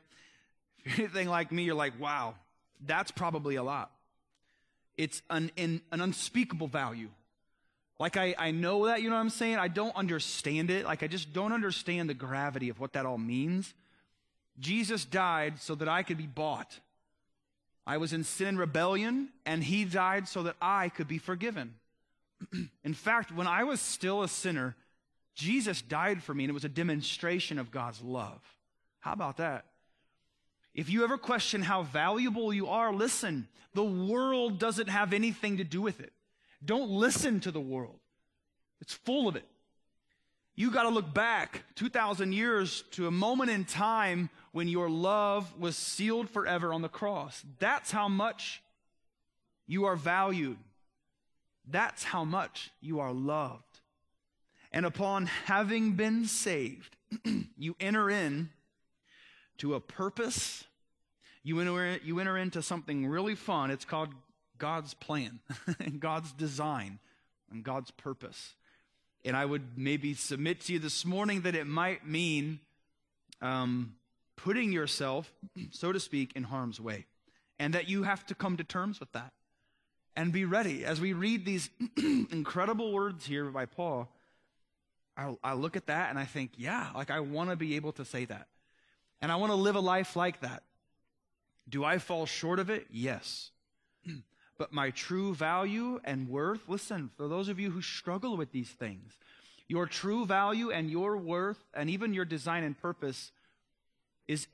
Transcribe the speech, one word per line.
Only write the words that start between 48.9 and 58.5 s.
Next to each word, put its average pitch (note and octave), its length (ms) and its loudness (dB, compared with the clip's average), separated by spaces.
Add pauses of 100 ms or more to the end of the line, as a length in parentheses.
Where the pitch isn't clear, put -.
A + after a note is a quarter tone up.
you G3 200 2
are F#3 100 4
valued. E3+ 640 2 (1080)
That's F#3+ 360 0
how E3+ 200 0
much E3 460 -2 (100)
you D3+ 200 -4
are C3 120 -2
loved. C3+ 500 -2 (1080)
And F3 160 0
upon F#3+ 400 2
having G#3+ 640 2
been A3 340 2
saved, D3 720 -2 (280)
<clears throat> - 340 -2
you D#3+ 220 -4
enter G#3 280 4
in D#3+ 420 2 (1080)